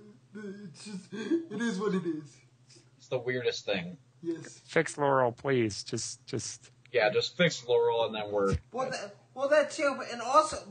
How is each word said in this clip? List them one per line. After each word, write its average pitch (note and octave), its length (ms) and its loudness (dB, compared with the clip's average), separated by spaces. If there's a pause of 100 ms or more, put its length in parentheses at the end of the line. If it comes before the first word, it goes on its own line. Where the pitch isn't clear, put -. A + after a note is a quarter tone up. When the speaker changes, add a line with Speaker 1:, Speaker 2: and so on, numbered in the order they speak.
(360)
Speaker 1:
it's G3+ 480 -14
just, G3+ 280 -12
it A3 480 -2
is A3+ 180 -2
what G3 160 0
it F#3 100 0
is. D3+ 320 -6 (640)
Speaker 2:
It's - 100 -20
the C3 100 0
weirdest A#2+ 460 -2
thing. F#2+ 320 -2 (260)
Speaker 1:
Yes. E3 420 -8
Speaker 3:
Fix - 340 -2
Laurel, C3+ 340 4
please. A#2+ 520 0
Just, - 420 -8
just - 440 -8 (220)
Speaker 2:
Yeah, G#2+ 180 4
just A#2 260 0
fix D#3+ 300 2
Laurel A#2 400 4
and G#2+ 80 -4
then G#2+ 160 -4
we're G2 260 2 (160)
Speaker 1:
Well, C4 140 -2
Speaker 2:
good. B3+ 80 -4
Speaker 1:
that, - 220 -10 (180)
well, C4 140 -2
that D4 220 4
too, C#4+ 260 0
but, - 160 -8
and A#3+ 100 -8
also, C4+ 340 4 (140)